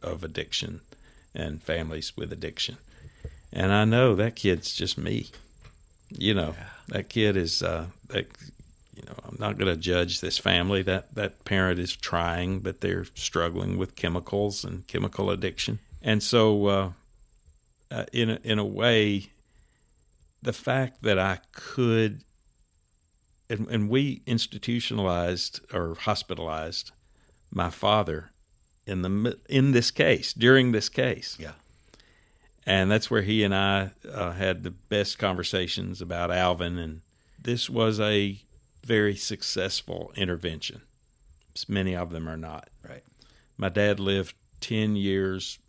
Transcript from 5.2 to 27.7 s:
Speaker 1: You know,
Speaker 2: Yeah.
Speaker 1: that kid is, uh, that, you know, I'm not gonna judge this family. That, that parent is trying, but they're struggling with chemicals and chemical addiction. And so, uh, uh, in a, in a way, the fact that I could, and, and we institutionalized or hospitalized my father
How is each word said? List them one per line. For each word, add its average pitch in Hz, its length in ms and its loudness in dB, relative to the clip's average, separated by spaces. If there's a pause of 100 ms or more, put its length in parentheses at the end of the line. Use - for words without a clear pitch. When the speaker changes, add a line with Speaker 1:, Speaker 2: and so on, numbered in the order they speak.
Speaker 1:
You 104 260 0
know, 80 220 -2
Speaker 2:
Yeah. 90 100 -14 (220)
Speaker 1:
that - 200 -6
kid 104 260 2
is, 85 280 0
uh, 85 240 -2 (220)
that, - 180 -4 (680)
you - 100 -18
know, - 100 -16 (120)
I'm - 120 -12
not 104 180 -4
gonna 95 180 2
judge 87 460 0
this 85 160 -2
family. 92 460 2
That, 92 320 -2
that 101 280 -6
parent 92 360 2
is 85 160 -4
trying, 87 640 -2
but 95 200 -6
they're 90 260 -2 (100)
struggling 90 600 -2
with 92 200 -4
chemicals 98 640 -2
and 92 240 -10
chemical 98 440 -2
addiction. 92 480 -4 (220)
And 107 220 2
so, 107 440 4
uh, 98 240 2 (1000)
uh, 117 220 -4
in 117 160 2
a, 110 140 -2
in 110 160 0
a 104 60 0
way, 104 640 2 (1080)
the 120 120 -4
fact 127 500 -2
that 104 160 4
I 95 200 2 (120)
could, 113 720 0 (1300)
and, 110 180 -4
and 104 220 0
we 135 360 2
institutionalized 98 1300 -2 (140)
or 85 220 -4
hospitalized 82 960 -4 (600)
my 90 180 -2
father 92 640 0 (540)